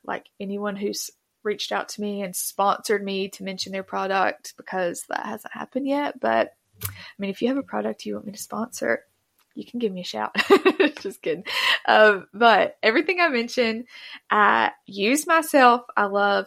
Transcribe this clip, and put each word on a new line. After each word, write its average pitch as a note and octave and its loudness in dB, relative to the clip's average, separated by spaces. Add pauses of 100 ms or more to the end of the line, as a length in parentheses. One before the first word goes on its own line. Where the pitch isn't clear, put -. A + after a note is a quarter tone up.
like, - -8 (100)
anyone G3+ -6
who's G3+ -6 (320)
reached G#3 -4
out G3+ -4
to - -12
me G3+ -4
and F#3 -8
sponsored - 0
me G3 -4
to - -14
mention F#3+ -8
their F#3+ -6
product, F#3+ -2
because F#3 -4
that - -4
hasn't G#3+ -10
happened - -6
yet. C#4 -2
But A2+ 0 (300)
I - -6 (300)
mean, G3 -6
if - -8
you A#3+ 2
have C4+ 0
a C4+ -4
product G#3+ -6
you G#3 -6
want G#3+ -10
me G3+ -12
to - -14
sponsor, - -4 (500)
you A3 -12
can - -12
give A3 -2
me F3+ -10
a - -10
shout. - -6 (320)
<laughs> D#4 2
Just - -12
kidding. - -4 (420)
Um, G3+ 6
but G#3+ 4
everything E4 2
I E4+ 4
mentioned, A#3 -2 (440)
I G#3 4 (160)
use G3+ 0
myself. C#4+ 4 (140)
I G#3 2
love, G3+ 2